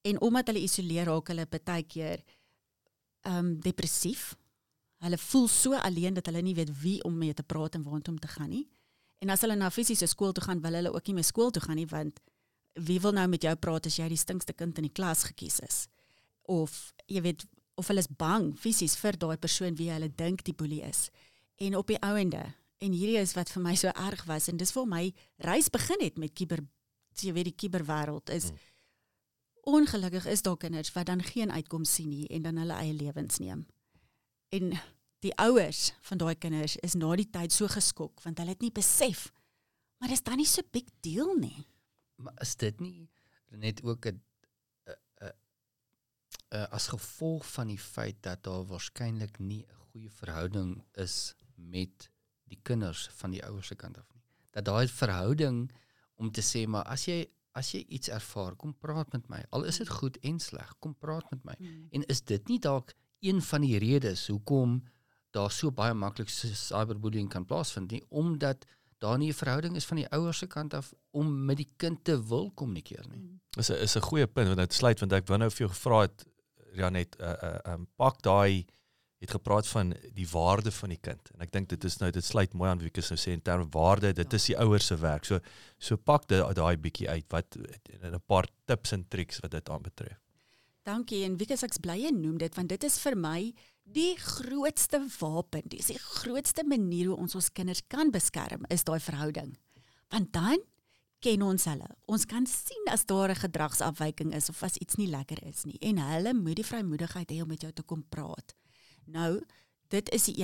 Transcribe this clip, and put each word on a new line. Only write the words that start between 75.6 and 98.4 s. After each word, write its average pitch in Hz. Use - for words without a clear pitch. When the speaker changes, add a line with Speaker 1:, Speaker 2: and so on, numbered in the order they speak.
Speaker 2:
gevra 110
het, -
Janet, 92
eh, 87
eh, 85
ehm, 87
pak 131
daai 98
het 92
gepraat 107
van 90
die 90
waarde 92
van -
die 85
kind. -
En 85
ek 85
dink 98
dit 85
is 87
nou, 90
dit 85
sluit -
mooi 92
aan 87
wie 82
ek -
nou 82
sê 90
in 82
terme 87
waarde, 98
dit 85
Speaker 1:
Ja. 113
Speaker 2:
is -
die 113
ouers 104
se 92
werk. 78
So, 95
so -
pak 147
da-, 95
daai 87
bietjie 78
uit, 82
wat, -
en 90
'n 92
paar 92
tips -
en 92
triks -
wat 80
dit 80
aanbetref. 80
Speaker 1:
Dankie, 208
en 185
Wieke, 220
ek's 247
bly 175
jy 311
noem 160
dit, 165
want 180
dit 196
is 294
vir 262
my 175
die 330
grootste 277
wapen, 156
dit -
is -
die -
grootste -
manier 185
hoe 190
ons 180
ons 185
kinders 180
kan 294
beskerm, -